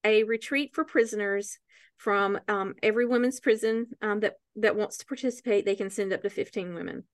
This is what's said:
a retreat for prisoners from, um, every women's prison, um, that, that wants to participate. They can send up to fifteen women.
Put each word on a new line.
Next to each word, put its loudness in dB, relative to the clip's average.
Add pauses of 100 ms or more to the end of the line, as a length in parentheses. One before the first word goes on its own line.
a 6
retreat -2
for 0
prisoners 0 (380)
from, 2 (100)
um, -2 (100)
every 4
women's 2
prison, 2 (140)
um, 0
that, 0 (240)
that 2
wants -4
to -16
participate. -2
They 0
can -4
send -4
up -2
to -2
fifteen -6
women. -10